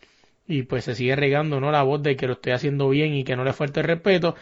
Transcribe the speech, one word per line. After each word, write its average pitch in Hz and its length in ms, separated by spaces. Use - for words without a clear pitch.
y 139 180
pues 123 200
se 127 100
sigue 127 220
regando, 143 420
¿no? 139 140
La 147 100
voz 143 200
de 143 140
que 135 100
lo 123 80
estoy 127 180
haciendo 139 380
bien 147 240
y 139 100
que 127 100
no 127 100
le 135 100
falta 147 260
el 147 60
respeto, 170 560